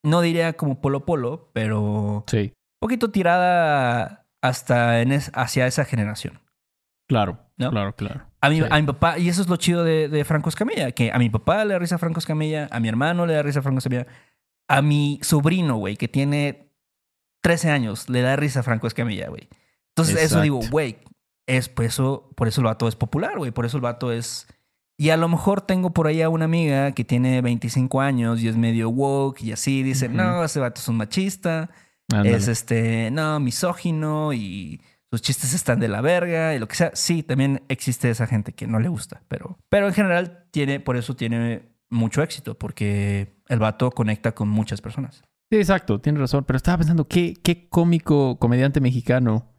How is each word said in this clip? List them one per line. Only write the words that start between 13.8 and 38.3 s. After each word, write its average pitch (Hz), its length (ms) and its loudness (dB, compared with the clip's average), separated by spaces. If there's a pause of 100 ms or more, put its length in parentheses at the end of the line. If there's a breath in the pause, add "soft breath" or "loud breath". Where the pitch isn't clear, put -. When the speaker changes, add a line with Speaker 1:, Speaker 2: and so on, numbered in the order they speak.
Speaker 1:
a 160 120 4
mi 147 420 2
sobrino, 156 520 2
güey, 104 220 -4
que 120 100 -6
tiene 143 640 -2 (720)
trece 170 260 2
años, 117 400 -2
le 123 120 0
da 131 160 2
risa 139 260 -2
Franco 113 240 -2
Escamilla, 110 400 -4
güey. - 220 -14 (460 soft breath)
Entonces, 160 280 2
eso 160 180 4
digo, 147 160 2
Speaker 2:
Exacto. 117 140 -4
Speaker 1:
güey, 143 260 -2 (500)
es, 127 200 0
pues, 117 220 -2
eso, 135 480 -2
por 113 100 0
eso 120 140 0
el 120 40 2
vato 113 220 0
es 101 80 -2
popular, - 440 -2
güey, 127 120 -6
por 117 140 -4
eso 117 120 -4
el 127 40 -2
vato 120 320 -4
es. - 340 -8 (520 soft breath)
Y 151 100 2
a 160 80 4
lo 165 100 2
mejor 190 340 0
tengo 185 320 0
por 160 140 2
ahí 160 140 2
a 160 80 2
una 160 160 0
amiga 151 460 2
que 127 120 -4
tiene 127 380 2
veinticinco 123 600 0
años 117 400 0
y 113 80 0
es 110 60 -2
medio 113 340 2
woke 139 520 0
y 113 100 -6
así, 135 300 -2
dice, 131 280 0
Speaker 2:
Ujú. 123 80 -4
Speaker 1:
"No, 170 260 0
ese 151 160 -2
vato 120 200 -4
es - 80 -8
un 117 100 0
machista, 165 720 -4 (400 soft breath)
Speaker 2:
Ándale. 107 240 6
Speaker 1:
es, 107 120 0
este, 113 640 0
no, 156 280 -2
misógino 151 920 -2
y 95 460 -8 (300 soft breath)
sus 117 140 -2
chistes 135 320 -2
están 120 240 0
de 113 80 0
la 107 140 -2
verga", 165 520 0
y 131 60 -2
lo 110 80 -6
que - 80 -12
sea. 170 180 0
Sí, 170 300 -2
también 135 460 0
existe 127 420 -2
esa 113 160 -2
gente 107 260 -2